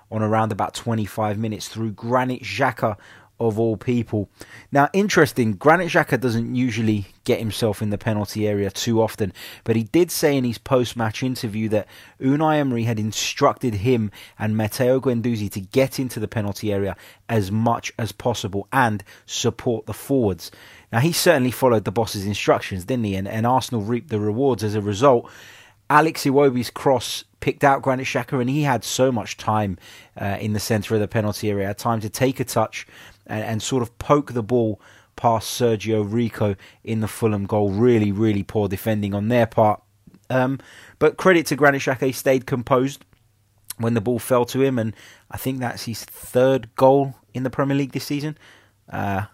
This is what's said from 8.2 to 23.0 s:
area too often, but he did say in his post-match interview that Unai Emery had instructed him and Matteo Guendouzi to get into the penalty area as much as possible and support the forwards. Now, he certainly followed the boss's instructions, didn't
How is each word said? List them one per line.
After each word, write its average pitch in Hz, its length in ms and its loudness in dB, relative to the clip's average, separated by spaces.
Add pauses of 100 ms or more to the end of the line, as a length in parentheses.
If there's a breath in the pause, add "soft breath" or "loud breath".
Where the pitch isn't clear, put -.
area 101 240 0
too 113 320 0
often, 104 300 -2 (320 loud breath)
but 113 100 0
he 113 80 2
did 170 300 2
say 143 240 2
in 127 80 2
his 117 140 -4
post-match 120 680 0
interview 110 460 -4
that 104 180 0 (320 loud breath)
Unai 151 380 2
Emery 123 260 0
had 113 160 -2
instructed 113 760 0
him 107 380 2 (260 loud breath)
and 107 180 -2
Matteo 123 440 2
Guendouzi 117 500 0
to 104 100 -6
get 131 380 0
into 127 220 -6
the 104 80 -4
penalty 104 440 -4
area 98 220 -2 (340 loud breath)
as 104 220 0
much 113 480 0
as 104 140 -6
possible 101 600 -4
and 120 300 2 (240 loud breath)
support - 600 -2
the 104 80 -8
forwards. 110 580 -2 (400 loud breath)
Now, 117 80 0
he 160 100 2
certainly 143 400 4
followed 113 340 2
the 107 60 -2
boss's 101 340 -2
instructions, 101 600 -2
didn't 117 220 -2